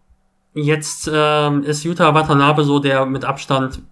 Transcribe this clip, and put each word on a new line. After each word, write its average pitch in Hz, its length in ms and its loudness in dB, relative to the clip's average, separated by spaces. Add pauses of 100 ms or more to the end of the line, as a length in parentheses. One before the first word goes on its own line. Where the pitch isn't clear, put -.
(520)
jetzt, 151 580 -4
ähm, 151 520 2
ist 151 220 -4
Yuta 160 300 2
Watanabe 151 500 2
so 143 140 2
der 135 280 0
mit 131 180 -6
Abstand 131 560 -4 (100)